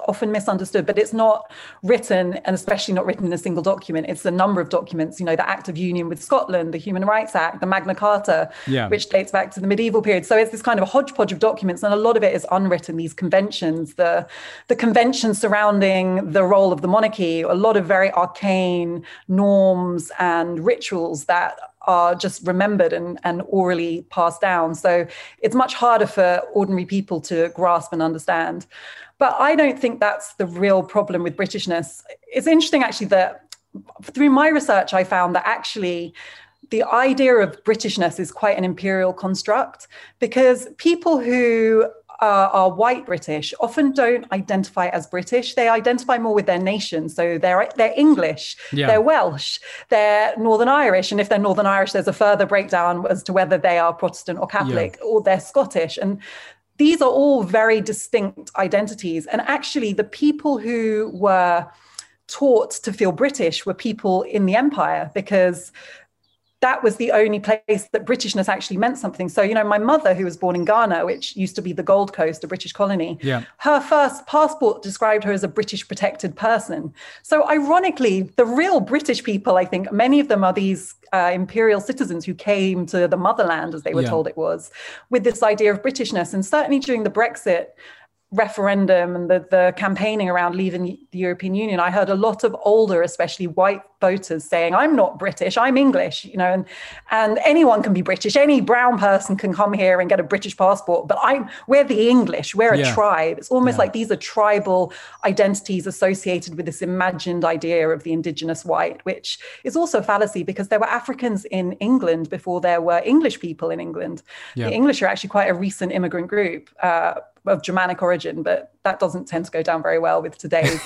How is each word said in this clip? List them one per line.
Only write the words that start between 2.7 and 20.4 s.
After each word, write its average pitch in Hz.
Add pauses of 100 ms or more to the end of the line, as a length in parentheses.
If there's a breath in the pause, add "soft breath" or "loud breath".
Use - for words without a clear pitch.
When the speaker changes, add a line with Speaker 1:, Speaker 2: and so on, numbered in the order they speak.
Speaker 1:
not 185
written 185
in 175
a 170
single 170
document. 175
It's 175
a 180
number 185
of 160
documents, 165
you 185
know, 165
the 165
Act 196
of 156
Union 175
with 165
Scotland, 175
the 165
Human 190
Rights 220
Act, 165
the 180
Magna 190
Carta, 196 (160 loud breath)
Speaker 2:
Yeah. 131
Speaker 1:
which -
dates -
back 190
to 190
the 190
medieval 220
period. 196
So 220
it's 220
this 226
kind 233
of 185
a -
hodgepodge 247
of 165
documents, 196
and 208
a -
lot 226
of 202
it 190
is 165
unwritten, 175
these 165
conventions, 170
the, 170 (420 loud breath)
the 240
conventions 233
surrounding 196
the 190
role 196
of 151
the 175
monarchy, 196
a 180
lot 214
of 175
very 190
arcane 180 (200 loud breath)
norms 185
and 170